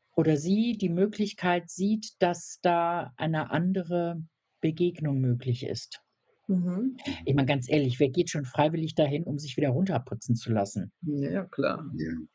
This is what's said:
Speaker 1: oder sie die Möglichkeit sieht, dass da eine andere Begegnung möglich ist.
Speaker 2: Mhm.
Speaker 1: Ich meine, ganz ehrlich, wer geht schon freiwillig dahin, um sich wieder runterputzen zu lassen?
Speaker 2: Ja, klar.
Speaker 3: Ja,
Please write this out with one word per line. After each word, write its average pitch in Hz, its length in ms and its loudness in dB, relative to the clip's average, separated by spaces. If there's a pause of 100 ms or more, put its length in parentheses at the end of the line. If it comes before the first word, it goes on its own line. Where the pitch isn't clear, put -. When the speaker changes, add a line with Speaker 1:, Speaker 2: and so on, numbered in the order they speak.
(160)
Speaker 1:
oder 156 220 4
sie 208 400 2
die 180 120 0
Möglichkeit 180 800 0
sieht, 214 500 -2
dass 175 420 0
da 170 560 2
eine 156 340 0
andere 170 720 0 (380)
Begegnung 160 580 0
möglich 127 460 0
ist. - 360 -8 (480)
Speaker 2:
Mhm. 185 500 0 (260)
Speaker 1:
Ich 135 80 2
meine, 139 140 4
ganz 135 220 0
ehrlich, 135 300 2
wer 143 100 4
geht 165 200 0
schon 147 160 -4
freiwillig 160 500 0
dahin, 147 280 2
um 147 160 -4
sich - 180 -10
wieder 147 120 2
runterputzen 127 640 0
zu 113 160 -4
lassen? 101 400 -2 (100)
Speaker 2:
Ja, 147 440 -2
klar. - 460 -2
Speaker 3:
Ja, 80 200 -4 (240)